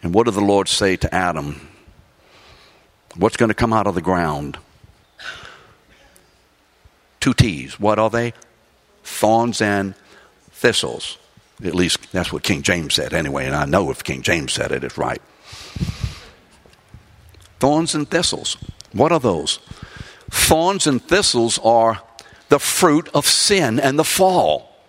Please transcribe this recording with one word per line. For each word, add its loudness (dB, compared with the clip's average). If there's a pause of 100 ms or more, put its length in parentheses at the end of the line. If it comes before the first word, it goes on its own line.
And -4
what 6
did 0
the 0
Lord 4
say 0
to -4
Adam? -4 (1500)
"What's 0
gonna 2
come 0
out 2
of -2
the -4
ground?" -2 (2750)
Two 0
T's. 0
What 2
are 2
they? -2 (720)
"Thorns 0
and 0 (560)
thistles." -2 (460)
At -6
least 0 (120)
that's -4
what -8
King -2
James -2
said -2
anyway, -4
and -4
I 0
know 0
if -8
King -8
James -2
said -4
it, -6
it's -10
right. -4 (2500)
Thorns 0
and -4
thistles. -4 (340)
What 4
are 4
those? 0 (680)
Thorns 2
and 2
thistles 2
are 4 (480)
the 6
fruit 2
of 2
sin 2
and 2
the 2
fall. 2 (160)